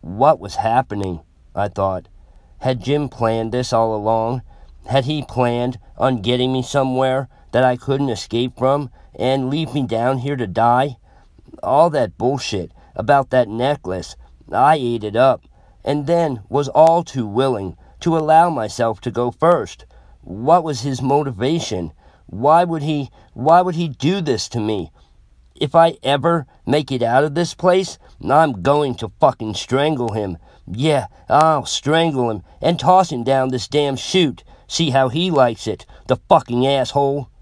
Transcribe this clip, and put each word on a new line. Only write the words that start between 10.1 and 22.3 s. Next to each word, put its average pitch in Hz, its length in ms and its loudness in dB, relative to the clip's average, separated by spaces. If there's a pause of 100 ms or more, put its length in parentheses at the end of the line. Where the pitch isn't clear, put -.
here 139 180 -4
to 117 100 -4
die? 120 500 2 (640)
All 147 280 4
that 127 280 -2
bullshit 117 540 -4 (240)
about 139 360 0
that 123 180 2
necklace, 110 680 -6 (360)
I 139 260 4
ate 117 260 -6
it 104 120 -8
up, 127 280 2 (400)
and 143 240 -4
then 160 400 0
was 139 220 -2
all 165 340 4
too 120 240 -6
willing 104 480 -2 (240)
to 165 180 0
allow 160 320 4
myself 117 520 -4
to 120 100 -6
go 120 180 -2
first. 156 560 0 (360)
What 135 420 0
was 143 180 -6
his 131 200 -4
motivation? 131 920 -2 (360)
Why 147 360 4